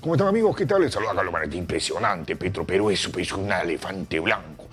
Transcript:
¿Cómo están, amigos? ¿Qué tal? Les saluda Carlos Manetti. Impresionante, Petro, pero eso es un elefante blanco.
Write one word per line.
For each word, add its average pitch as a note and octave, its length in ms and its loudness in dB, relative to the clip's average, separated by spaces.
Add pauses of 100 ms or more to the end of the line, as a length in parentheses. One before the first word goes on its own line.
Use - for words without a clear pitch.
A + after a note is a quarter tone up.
¿Cómo E3 140 0
están, G3 140 4
amigos? G#3+ 260 4
¿Qué G3 100 0
tal? G3 160 4
Les C#3 120 4
saluda G#2 200 -2
Carlos F#2+ 200 0
Manetti. D#2 240 -2
Impresionante, E2 800 -2
Petro, F#2 280 -2
pero G2 240 2
eso F#2 280 0
es F2+ 160 -4
un G2+ 180 -2
elefante E2+ 680 -2
blanco. F2 520 -4